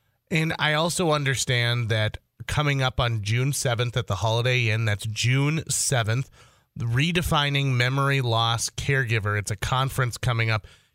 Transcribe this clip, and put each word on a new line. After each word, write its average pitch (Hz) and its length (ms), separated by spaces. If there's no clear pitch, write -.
And 160 280
I 151 160
also 160 380
understand 120 800
that 107 280
coming 143 360
up 131 180
on 117 220
June 120 300
seventh 120 440
at 123 120
the 95 80
Holiday 117 520
Inn, 110 160
that's 104 220
June 135 640
seventh, 117 580
Redefining 143 960
Memory 139 440
Loss 113 500
Caregiver. 113 680
It's 104 120
a 107 60
conference 131 640
coming 113 320
up. 110 160